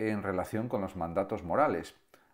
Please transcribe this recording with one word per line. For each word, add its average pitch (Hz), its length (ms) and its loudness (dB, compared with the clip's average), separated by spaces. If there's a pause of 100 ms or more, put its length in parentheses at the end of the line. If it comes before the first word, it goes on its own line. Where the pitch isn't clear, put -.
en 107 240 0
relación 98 440 0
con 123 120 0
los 92 160 -4
mandatos 87 480 -2
morales, 95 500 2 (400)